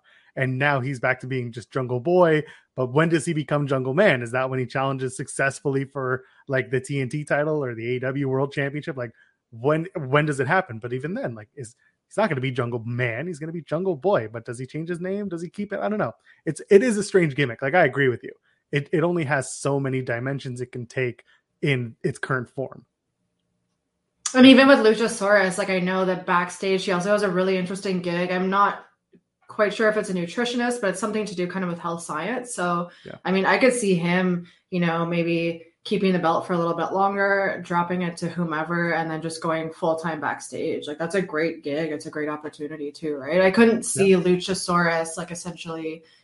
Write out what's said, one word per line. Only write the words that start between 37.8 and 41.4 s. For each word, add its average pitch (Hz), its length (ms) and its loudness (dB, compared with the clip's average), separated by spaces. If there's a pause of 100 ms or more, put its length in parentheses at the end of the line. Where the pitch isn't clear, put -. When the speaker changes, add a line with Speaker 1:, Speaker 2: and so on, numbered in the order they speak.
Speaker 2:
it 170 140 -4
to 170 120 -4
whomever, 170 640 -2
and 160 160 0
then 156 140 -6
just 160 180 -8
going 160 300 -2
full-time 160 500 -2
backstage. - 680 -6
Like, 151 100 -8
that's 170 160 -4
a 190 80 2
great 165 400 -2